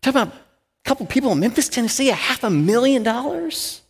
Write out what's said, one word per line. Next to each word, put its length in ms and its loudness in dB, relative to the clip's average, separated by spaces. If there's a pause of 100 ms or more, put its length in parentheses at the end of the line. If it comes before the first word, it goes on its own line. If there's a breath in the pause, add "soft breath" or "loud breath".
Talking 180 2
about 140 -2
a 60 -20 (440)
couple 220 -2
people 260 0
in 80 2
Memphis, 300 0
Tennessee, 400 0
a 40 2
half 300 -4
a 60 0
million 520 4
dollars? 880 -4